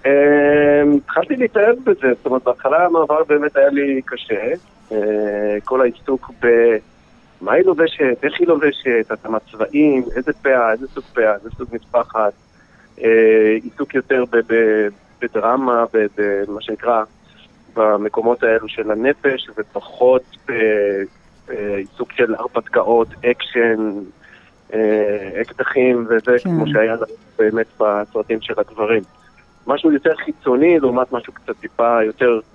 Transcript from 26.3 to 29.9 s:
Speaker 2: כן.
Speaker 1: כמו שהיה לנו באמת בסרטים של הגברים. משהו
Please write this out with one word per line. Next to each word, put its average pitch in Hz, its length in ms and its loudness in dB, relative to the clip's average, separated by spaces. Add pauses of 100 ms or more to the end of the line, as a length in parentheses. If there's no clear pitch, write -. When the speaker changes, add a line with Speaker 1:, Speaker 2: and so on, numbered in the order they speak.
Speaker 2:
כן. 185 60 -4
Speaker 1:
כמו 156 180 -2
שהיה 113 280 0
לנו 113 100 -6 (320)
באמת 110 300 0 (120)
בסרטים 107 640 -2
של 113 160 -10
הגברים. 107 460 -2 (640)
משהו 143 240 0